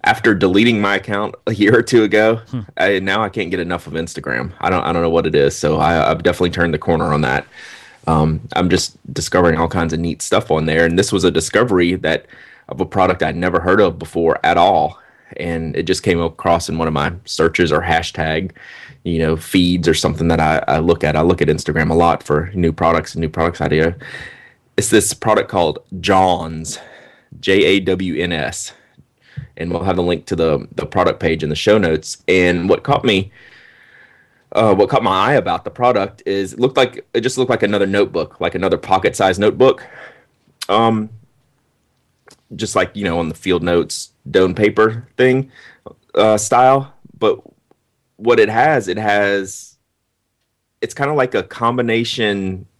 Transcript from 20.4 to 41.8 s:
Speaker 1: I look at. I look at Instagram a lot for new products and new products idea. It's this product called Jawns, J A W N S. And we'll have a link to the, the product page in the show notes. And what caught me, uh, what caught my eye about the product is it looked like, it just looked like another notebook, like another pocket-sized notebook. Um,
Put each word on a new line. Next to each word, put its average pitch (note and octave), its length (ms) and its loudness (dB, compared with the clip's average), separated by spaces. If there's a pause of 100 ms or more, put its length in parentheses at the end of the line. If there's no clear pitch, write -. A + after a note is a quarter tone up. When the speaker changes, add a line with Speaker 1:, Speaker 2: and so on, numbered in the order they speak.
Speaker 1:
I D#2+ 120 0
look E2 240 0
at. D2+ 120 -2
I D#2 60 2
look F2 200 2
at D2+ 60 2
Instagram D2+ 440 -2
a - 40 0
lot E2+ 280 2
for D#2+ 300 -2
new F2 180 0
products E2 440 0
and E2 60 -4
new D#2+ 80 -4
products E2 320 -2
idea. D#2+ 340 0 (800)
It's - 120 -2
this G3+ 240 2
product G#2+ 360 0
called E2 300 0 (200)
Jawns, E2 760 0 (640)
J G2 240 2
A G2 180 4
W F2+ 400 -2
N F2 100 -4
S. - 420 -8 (840)
And E2+ 140 -6
we'll F2 120 -4
have F2+ 140 0
a F#2 40 0
link F2 260 -2
to F2+ 80 -2
the, D#2+ 380 0
the - 120 -8
product - 340 0
page D#2+ 240 -2
in D2 60 -4
the D2+ 60 -4
show G#2+ 220 2
notes. D#2+ 500 -2
And F2+ 420 2
what F2 140 2
caught C#3+ 200 0
me, G2 280 0 (1200)
uh, G#2+ 200 4
what G2 160 4
caught B2+ 140 2
my G2 280 2
eye - 20 2
about F2+ 320 0
the - 40 -8
product A2+ 560 -2
is G2 280 -4
it - 60 -14
looked B2+ 180 0
like, B2+ 360 0
it B2 80 0
just C3 160 -4
looked B2+ 120 0
like A2+ 140 0
another G2+ 240 2
notebook, G2 520 -2
like F2 160 -4
another F2+ 220 0
pocket-sized F#2+ 640 0
notebook. G#2 460 2 (840)
Um, A2 400 2 (1500)